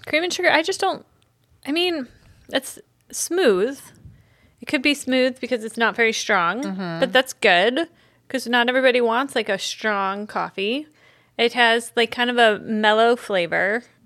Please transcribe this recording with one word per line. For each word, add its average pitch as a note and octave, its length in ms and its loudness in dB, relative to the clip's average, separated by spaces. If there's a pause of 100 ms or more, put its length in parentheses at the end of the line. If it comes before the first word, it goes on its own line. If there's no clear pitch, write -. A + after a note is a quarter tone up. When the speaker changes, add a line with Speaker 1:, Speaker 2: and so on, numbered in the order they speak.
Speaker 1:
Cream D#4 180 -2
and F4 80 -4
sugar, F4 180 2
I D#4 120 2
just F#4+ 180 -4
don't, F#4 240 -2 (600)
I C#4 60 -6
mean, E4+ 340 -2 (440)
it's - 280 -8 (320)
smooth. C4+ 680 0 (840)
It - 60 -16
could D4 160 -4
be D4 120 2
smooth B3+ 460 0
because A#3 240 -4
it's A3+ 120 -10
not A3+ 200 0
very A3+ 160 2
strong, G3+ 500 0
Speaker 2:
Mm-hmm. F#3 380 -6
Speaker 1:
but F#3 120 0
that's B3+ 200 2
good A3+ 560 2 (400)
'cause B3 180 -6
not A#3+ 220 2
everybody B3+ 320 4
wants, A#3+ 340 0
like, A3 140 -2
a G3 100 -2
strong G3+ 680 -4
coffee. G3+ 600 -4 (500)
It A#3 180 0
has, A#3 420 2
like, A3+ 140 2
kind B3 200 -2
of A#3+ 80 0
a A3 220 4
mellow A3 560 2
flavor. F#3 680 -2 (220)